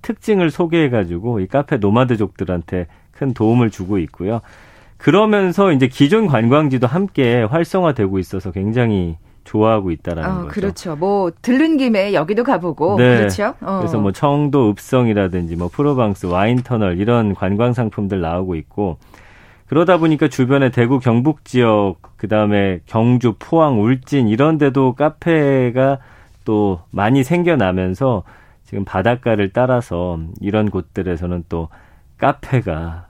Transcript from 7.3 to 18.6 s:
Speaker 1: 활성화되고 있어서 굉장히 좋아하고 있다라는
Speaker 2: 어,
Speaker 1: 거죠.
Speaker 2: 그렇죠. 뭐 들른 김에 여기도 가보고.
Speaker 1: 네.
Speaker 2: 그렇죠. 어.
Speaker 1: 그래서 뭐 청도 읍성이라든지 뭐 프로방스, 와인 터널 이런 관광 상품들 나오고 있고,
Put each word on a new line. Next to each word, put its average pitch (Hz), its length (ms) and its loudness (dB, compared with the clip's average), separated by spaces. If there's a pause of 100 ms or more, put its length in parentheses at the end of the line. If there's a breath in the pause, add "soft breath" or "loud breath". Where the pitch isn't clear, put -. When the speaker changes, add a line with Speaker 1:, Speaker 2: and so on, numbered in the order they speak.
Speaker 1:
활성화되고 135 800 0
있어서 92 320 -8
굉장히 98 640 0 (260 soft breath)
좋아하고 107 480 0
있다라는 82 400 -6
Speaker 2:
어, 95 120 -4
Speaker 1:
거죠. 82 60 -10
Speaker 2:
그렇죠. - 480 -6
뭐 185 360 -2 (100)
들른 302 340 2
김에 208 380 0
여기도 196 300 0
가보고. 185 520 0
Speaker 1:
네. 123 220 6
Speaker 2:
그렇죠. 110 420 0
어. 190 200 -6
Speaker 1:
그래서 165 180 -4
뭐 98 140 0
청도 143 580 2
읍성이라든지 98 840 0
뭐 87 120 -4
프로방스, 127 580 -2
와인 101 360 0
터널 107 380 -2
이런 110 340 0
관광 101 380 -2
상품들 107 480 -4
나오고 87 340 -4
있고, 85 440 -6 (680 soft breath)